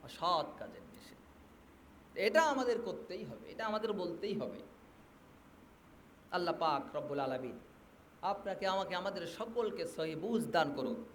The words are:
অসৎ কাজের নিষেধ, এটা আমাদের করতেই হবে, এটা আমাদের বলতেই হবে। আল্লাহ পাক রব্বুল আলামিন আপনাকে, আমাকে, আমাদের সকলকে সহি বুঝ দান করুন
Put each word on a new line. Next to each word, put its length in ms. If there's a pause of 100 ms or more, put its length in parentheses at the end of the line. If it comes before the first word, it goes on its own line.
অসৎ 420 (140)
কাজের 220 (100)
নিষেধ, 260 (1000)
এটা 260
আমাদের 380
করতেই 440
হবে, 260
এটা 140
আমাদের 280
বলতেই 440
হবে। 220 (1700)
আল্লাহ 280
পাক 360
রব্বুল 240
আলামিন 400 (640)
আপনাকে, 460
আমাকে, 280
আমাদের 320
সকলকে 600
সহি 280
বুঝ 320
দান 280
করুন 400